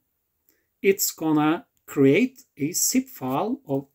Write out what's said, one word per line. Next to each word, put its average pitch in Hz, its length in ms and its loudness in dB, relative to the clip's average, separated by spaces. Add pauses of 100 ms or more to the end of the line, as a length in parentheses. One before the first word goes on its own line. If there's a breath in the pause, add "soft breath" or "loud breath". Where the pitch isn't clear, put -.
(800)
it's 196 300 0
gonna 156 540 0 (200)
create 156 560 2 (160)
a 147 160 -4
zip - 340 -2
file 160 600 -6
of 139 280 -4